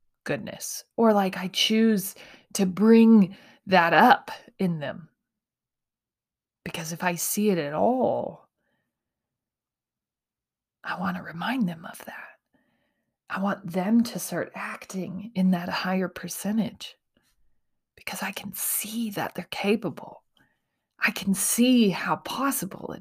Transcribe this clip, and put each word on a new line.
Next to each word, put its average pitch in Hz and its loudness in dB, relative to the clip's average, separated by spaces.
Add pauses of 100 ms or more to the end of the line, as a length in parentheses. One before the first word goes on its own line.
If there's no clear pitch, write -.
(260)
goodness, - -8 (140)
or, 226 6
like, 190 0
I 185 -6
choose 220 2 (380)
to 196 0
bring 220 8 (280)
that 175 4
up 202 6 (300)
in 175 -2
them. 143 -8 (1600)
Because 165 -10
if 170 -10
I 180 -2
see 208 0
it 185 2
at 147 -4
all, 202 -2 (2250)
I - -8
want 180 -4
to 180 -10
remind 196 -4
them 170 -10
of - -16
that. - -18 (880)
I - -6
want 190 -4
them 202 2
to 190 -8
start - -6
acting - -10
in 185 4
that 175 -2
higher 185 -2
percentage - -6 (1000)
because - -14
I 196 -6
can 196 -12
see 220 -6
that - -8
they're 175 -12
capable. - -4 (760)
I - -2
can - -2
see 233 4
how 170 -2
possible - -6